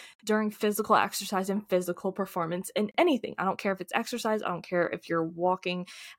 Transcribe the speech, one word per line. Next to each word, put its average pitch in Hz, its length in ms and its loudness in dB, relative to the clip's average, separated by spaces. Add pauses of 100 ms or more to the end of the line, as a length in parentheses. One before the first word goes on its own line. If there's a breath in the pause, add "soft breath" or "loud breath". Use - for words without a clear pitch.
(240 loud breath)
during 214 260 2
physical 208 460 2
exercise 190 540 0
and 208 180 -2
physical 180 420 0
performance 180 640 -4
in 208 220 0
anything. 277 400 2
I - 80 -2
don't 190 140 0
care 196 140 0
if 185 100 -4
it's - 120 -10
exercise. 220 480 -2
I - 60 -4
don't 175 180 -6
care 175 220 0
if - 220 -6
you're 165 120 2
walking 180 640 0 (320 loud breath)